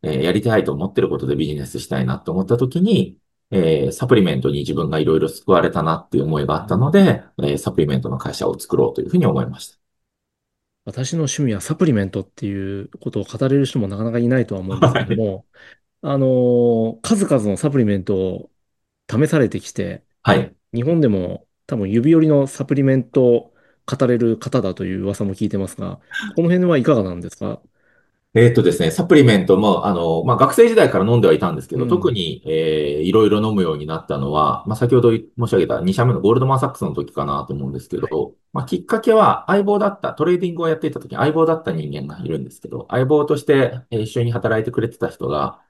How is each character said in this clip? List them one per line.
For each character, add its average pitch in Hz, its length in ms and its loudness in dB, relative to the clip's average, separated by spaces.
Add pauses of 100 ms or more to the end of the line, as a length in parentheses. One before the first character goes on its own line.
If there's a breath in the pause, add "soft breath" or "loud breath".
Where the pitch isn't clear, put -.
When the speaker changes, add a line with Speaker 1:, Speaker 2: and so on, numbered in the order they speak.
Speaker 1:
う 82 60 -6
ん。 - 20 -4
Speaker 2:
え 73 80 -4
ー、 71 40 -2
や 87 100 0
り 107 100 0
た 110 160 2
い 90 60 0
と 73 80 -4
思 73 140 -6
っ - 60 -8
て - 80 0
る 92 80 0
こ - 100 -4
と 65 100 -6
で 71 80 -2
ビ 76 100 -2
ジ 73 80 -6
ネ 71 100 -8
ス - 140 -12
し - 80 -12
た 65 140 -4
い 65 40 -2
な 64 140 -4
と - 140 -8
思 92 100 -2
っ 185 40 -4
た 120 100 0
時 127 240 -2
に、 180 360 0 (360)
え 80 380 2
ー、 - 20 -10
サ - 160 -6
プ 123 80 6
リ 104 60 4
メ 82 120 0
ン 65 60 -4
ト 64 80 -2
に 73 100 -2
自 71 160 -6
分 78 160 -4
が 78 80 -4
い 78 60 0
ろ 80 120 2
い 78 40 2
ろ 78 80 0
救 - 240 -2
わ 87 80 6
れ 82 100 0
た 80 140 -2
な 80 100 0
っ - 140 -12
て - 100 -2
い - 40 2
う - 20 -2
思 78 160 -2
い 71 60 -2
が 76 100 -2
あ - 80 -6
っ - 40 -16
た - 80 0
の 131 140 2
で、 180 320 4 (140)
Speaker 1:
う - 60 -6
ん。 73 40 -2
Speaker 2:
え 71 80 0
ー、 71 40 -4
サ - 120 -4
プ - 120 0
リ 73 40 2
メ 69 120 0
ン - 20 -2
ト 64 80 -8
の 65 100 -6
会 73 160 -8
社 - 140 -4
を - 100 -6
作 - 180 -6
ろ - 120 2
う - 60 -6
と - 60 -6
い - 40 -4
う - 60 -10
ふ - 40 -4
う 90 40 4
に 82 80 2
思 67 160 0
い 60 40 -4
ま - 140 -12
し - 80 -18
た。 - 100 -20 (1040)
Speaker 1:
私 127 280 -8
の 170 60 -4
趣 151 240 -2
味 123 100 0
は 98 80 -4
サ - 160 -6
プ - 80 2
リ 156 80 4
メ 101 120 2
ン 95 60 -6
ト 98 120 -6
っ - 20 -8
て - 220 -12
い 98 340 -6
う - 80 -14 (120)
こ 117 100 -8
と 107 100 -6
を 95 40 -6
語 135 220 -4
れ 139 120 2
る 135 80 2
人 - 120 -4
も 104 100 -2
な 101 100 -8
か 110 60 -4
な 117 60 -4
か 117 80 -2
い 120 80 0
な 127 140 2
い 117 60 0
と - 80 -8
は 95 80 -6
思 95 100 -6
う 127 60 -6
ん - 20 2
で - 80 6
す 127 60 0
け - 200 -2
ど 110 80 -2
も、 101 120 -2
Speaker 2:
は 98 60 -14
い。 - 40 -20 (560 soft breath)
Speaker 1:
あ 139 180 -4
の 135 80 2
ー、 120 760 2
数 202 240 0
々 131 200 2
の 104 120 0
サ 147 120 0
プ 143 80 -2
リ 120 60 4
メ 101 140 0
ン 92 60 -6
ト 104 120 -2
を 92 340 -4 (600)
試 135 160 2
さ 156 120 0
れ 120 120 4
て 92 100 -6
き - 120 -18
て、 95 300 -8 (200)
Speaker 2:
は 98 140 4
い。 - 180 -4 (180)
Speaker 1:
日 117 120 -4
本 160 180 2
で 135 60 4
も 95 380 -4 (200)
多 135 100 -6
分 98 140 -4
指 120 240 4
折 160 120 4
り 151 60 4
の 139 140 4
サ - 180 -8
プ 139 100 -2
リ 139 80 0
メ 135 120 4
ン 127 100 0
ト 135 180 0
を 120 300 2 (320)
語 - 220 -2
れ 120 100 2
る 113 220 0
方 123 240 -4
だ 95 100 -4
と 92 140 -8
い 92 100 -6
う 95 60 -6
噂 98 220 -4
も 95 100 -4
聞 107 120 -4
い - 40 -2
て 101 80 -4
ま 95 100 -4
す - 100 -14
が、 92 220 -10 (360 loud breath)
こ 170 60 2
の 170 60 2
辺 180 160 2
は 170 140 2
い 123 40 0
か 147 120 4
が 113 80 0
な 92 120 -4
ん 87 60 -10
で 85 80 -12
す - 80 -18
か？ - 240 -8 (760)
Speaker 2:
え 117 140 8
ー - 20 6
っ - 20 -2
と 117 100 4
で 87 100 4
す 87 100 -2
ね、 80 80 2
サ 180 140 -2
プ 170 100 6
リ 143 100 8
メ 107 140 6
ン 90 80 0
ト 95 100 6
も、 98 300 2
あ 101 60 0
の、 82 300 -2
ま 123 120 0
あ、 - 20 -2
学 135 160 2
生 233 160 6
時 226 60 0
代 165 160 6
か 101 80 0
ら 101 120 2
飲 120 60 4
ん 117 60 4
で 95 60 6
は 80 40 6
い 78 60 4
た 90 120 0
ん 78 60 -6
で - 60 -8
す - 60 -16
け - 80 -6
ど、 82 80 -2
Speaker 1:
う - 20 -4
ん。 - 20 -4
Speaker 2:
特 180 240 2
に、 82 320 -6
え 78 560 -2
ー、 - 20 -2
い 90 80 0
ろ 110 160 4
い 98 40 4
ろ 104 100 2
飲 107 140 -2
む 95 80 2
よ 80 100 0
う 76 60 -4
に 76 80 -10
な 80 100 -6
っ 78 100 -12
た 71 120 -6
の 69 140 -4
は、 76 340 0
ま 110 80 -4
あ、 - 20 -8
先 123 180 0
ほ 123 60 6
ど 117 120 4
申 113 120 -2 (220)
し - 40 -4
上 104 80 2
げ 82 80 2
た - 140 -4
二 90 140 0
社 120 100 0
目 123 80 2
の - 80 -2
ゴ 101 100 4
ー 117 40 6
ル 127 60 2
ド 131 60 0
マ 135 100 2
ン 131 40 0
サ 143 60 -2
ッ - 60 -6
ク - 60 -18
ス - 60 -8
の 80 80 -6
時 - 200 -8
か 73 120 -6
な 71 240 -6
と 69 60 -8
思 69 120 -8
う 67 40 -8
ん - 20 -10
で 65 80 -10
す - 80 -20
け - 80 -8
ど、 - 60 -6
Speaker 1:
は - 280 -4
い。 - 40 -20 (180)
Speaker 2:
ま 135 100 -6
あ、 - 40 -6
き - 100 -6
っ - 80 -8
か 220 160 -2
け 220 140 2
は 214 340 4
相 196 140 2
棒 202 160 0
だ 208 100 0
っ 196 120 -8
た、 - 120 -6
ト 151 140 -2
レ 180 80 2
ー 180 40 -2
デ 180 80 -4
ィ 170 60 -4
ン - 40 -10
グ 170 80 -4
を 165 40 0
や 156 60 0
っ 160 40 -8
て 160 80 -6
い 143 40 -2
た - 100 -10
時 - 120 -18
に - 40 -10
相 151 160 0
棒 160 140 2
だ 160 80 2
っ 160 80 -8
た 92 100 -6
人 76 180 -6
間 69 160 -10
が - 160 -14
い - 60 -8
る 80 100 -4
ん 67 60 -8
で - 60 -14
す - 100 -20
け - 80 -18
ど、 - 220 -12
相 131 160 0
棒 147 180 2
と 147 140 0
し - 60 -10
て、 131 360 2 (100)
え 117 60 -6
ー、 107 60 -2
一 110 60 -6
緒 120 160 -2
に 120 80 -2
働 110 280 0
い 110 40 -4
て 120 60 -6
く 107 120 -2
れ 117 80 -4
て - 80 -20
た - 100 -4
人 - 180 -10
が 73 420 -4